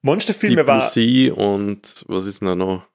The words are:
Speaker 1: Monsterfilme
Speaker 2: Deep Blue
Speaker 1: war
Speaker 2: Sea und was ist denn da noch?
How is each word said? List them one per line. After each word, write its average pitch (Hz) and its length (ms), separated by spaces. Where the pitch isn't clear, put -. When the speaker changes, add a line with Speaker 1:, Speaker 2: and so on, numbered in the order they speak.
Speaker 1:
Monsterfilme 208 540
Speaker 2:
Deep 151 100
Blue 139 80
Speaker 1:
war 131 80
Speaker 2:
Sea 127 500
und 101 760
was 95 180
ist 101 160
denn 98 60
da 92 60
noch? 92 400